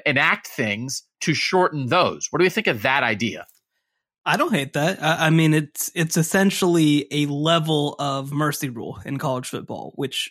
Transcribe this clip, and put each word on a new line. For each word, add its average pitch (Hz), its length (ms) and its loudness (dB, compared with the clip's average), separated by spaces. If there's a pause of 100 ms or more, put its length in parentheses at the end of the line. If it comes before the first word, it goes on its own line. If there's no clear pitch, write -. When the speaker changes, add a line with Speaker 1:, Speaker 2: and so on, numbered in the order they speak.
Speaker 1:
enact 151 400 0
things 117 560 -6 (200)
to 156 120 0
shorten 156 520 0
those. 117 440 0
What 151 80 -2
do 175 60 4
we 185 60 4
think 208 180 -2
of 117 140 -2
that 135 200 2
idea? 104 440 -2 (800)
Speaker 2:
I 160 120 2
don't 285 180 0
hate 139 200 -2
that. 160 280 0
I, 160 240 2
I 156 40 4
mean, 160 220 6
it's, - 440 -2
it's 165 200 0
essentially 170 920 4
a 147 160 0
level 151 720 0
of 139 340 -4
mercy 143 360 -2
rule 113 360 -10
in 135 140 -6
college 131 300 -4
football, - 480 -10
which - 340 -6